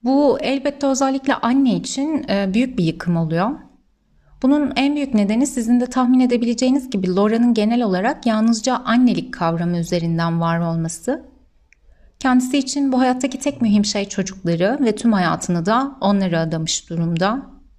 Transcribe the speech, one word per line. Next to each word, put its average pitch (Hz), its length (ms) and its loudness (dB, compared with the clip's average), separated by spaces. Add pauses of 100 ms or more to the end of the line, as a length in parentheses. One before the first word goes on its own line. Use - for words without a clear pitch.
Bu 269 360 2
elbette 277 460 -2
özellikle 269 480 0
anne 254 400 2
için, 277 540 -4
e, 196 260 -2
büyük 254 240 0
bir 180 60 2
yıkım 165 320 -2
oluyor. 165 340 0 (920)
Bunun 277 340 2
en 285 200 0
büyük 277 180 -4
nedeni 214 320 2
sizin 240 340 0
de 247 60 -2
tahmin 254 340 2
edebileceğiniz 247 720 0
gibi 185 240 -2
Laura'nın 226 400 2
genel 214 280 2
olarak 214 440 -2
yalnızca 226 500 2
annelik 247 580 2
kavramı 170 440 -2
üzerinden 170 640 -2
var 170 180 0
olması. 165 680 -4 (960)
Kendisi 254 380 2
için 277 340 -2
bu 254 80 2
hayattaki 262 380 0
tek 285 240 -4
mühim 208 220 4
şey 202 240 -4
çocukları 190 720 -2
ve 220 160 2
tüm 233 160 2
hayatını 170 540 0
da 262 340 0
onlara 196 400 0
adamış 165 500 -4
durumda. 170 520 -2 (360)